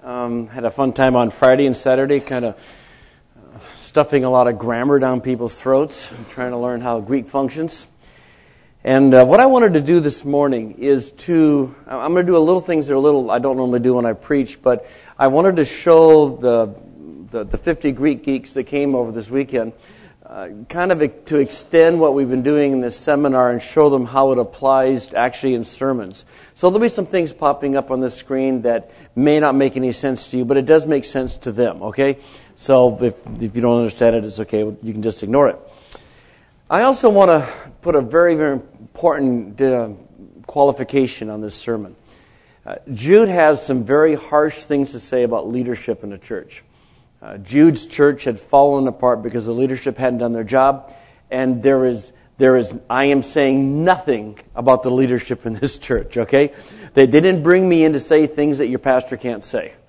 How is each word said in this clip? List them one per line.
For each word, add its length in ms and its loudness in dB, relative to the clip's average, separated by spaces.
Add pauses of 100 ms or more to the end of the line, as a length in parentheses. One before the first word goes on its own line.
Um, 440 -8
had 180 -12
a 60 0
fun 240 -4
time 200 2
on 140 2
Friday 380 4
and 100 -2
Saturday, 440 0
kinda, 360 -8 (800)
uh, 220 -20 (180)
stuffing 480 -2
a 60 -2
lot 180 4
of 100 -4
grammar 400 0
down 220 0
people's 400 -6
throats 500 -2
and 200 -20
trying 220 -8
to 40 -8
learn 240 -6
how 200 -4
Greek 280 -6
functions. 580 -8 (960)
And, 300 4
uh, 140 8
what 140 6
I 40 6
wanted 300 4
to 80 2
do 180 2
this 240 -6
morning 540 -2
is 320 0
to, 640 0 (120)
I-, 120 -12
I'm 160 -4
gonna 100 2
do 140 2
a 0 -
little 240 2
things 240 -2
that 80 -2
are 20 2
a 40 2
little 300 2
I 100 0
don't 180 -2
normally 220 -2
do 120 0
when 140 0
I 80 -2
preach, 480 -6
but 240 0 (320)
I 80 2
wanted 300 2
to 100 0
show 720 6
the, 380 0 (560)
the, 140 -8
the 140 -8
fifty 340 -4
Greek 320 -2
geeks 300 -6
that 100 -6
came 300 -4
over 180 -4
this 160 -10
weekend, 460 -4 (500)
uh, 240 -16 (200)
kind 240 -4
of 100 0
e-, 60 0 (180)
to 120 -2
extend 640 2
what 140 4
we've 140 0
been 140 -2
doing 300 0
in 100 -2
this 160 -8
seminar 520 0
and 120 -4
show 260 2
them 160 2
how 280 0
it 60 0
applies 680 0
to 80 -8
actually 380 -2
in 100 -6
sermons. 640 -8 (280)
So 140 2
there'll 140 2
be 80 2
some 160 -6
things 260 -4
popping 440 -2
up 140 -4
on 100 -4
the 100 -4
screen 520 -6
that 280 -4 (260)
may 240 2
not 140 2
make 220 0
any 160 -4
sense 360 -6
to 80 -8
you, 80 -2
but 140 0
it 80 -2
does 200 2
make 200 -2
sense 300 -8
to 160 -10
them, 300 -2
okay? 360 -2 (380)
So 460 2
if, 120 -2 (260)
if 140 -8
you 80 -4
don't 160 2
understand 380 0
it, 80 -4
it's 160 -12
okay. 180 -6
You 340 -8
can 100 -10
just 200 -6
ignore 260 2
it. 100 -4 (1080)
I 140 0
also 260 2
wanna 400 4 (320)
put 140 -2
a 80 2
very, 320 2
very 200 -2
important, 1080 -4
uh, 280 0 (560)
qualification 840 -2
on 100 -10
this 140 -12
sermon. 400 -8 (720)
Uh, 80 -12 (180)
Jude 360 4
has 360 2
some 200 -4
very 300 2
harsh 500 -2
things 280 -4
to 80 -16
say 220 -4
about 260 -4
leadership 540 -8
in 80 -14
the 80 -16
church. 460 -16 (560)
Uh, 160 -18
Jude's 500 2
church 380 0
had 160 -4
fallen 460 2
apart 380 -2
because 220 -8
the 60 -6
leadership 460 -4
hadn't 220 -2
done 120 -4
their 120 -6
job, 480 0 (400)
and 320 -4
there 200 2
is, 280 -4 (240)
there 200 4
is, 160 -2 (160)
I 180 0
am 180 0
saying 600 -2
nothing 540 -2 (160)
about 300 2
the 60 -2
leadership 540 -2
in 100 -6
this 240 -6
church, 380 -6
okay? 360 2 (420)
They, 120 8
they 120 6
didn't 240 2
bring 260 4
me 160 4
in 100 2
to 40 -2
say 300 2
things 300 -2
that 100 -2
your 100 -4
pastor 380 -2
can't 260 -10
say. 300 -8 (160)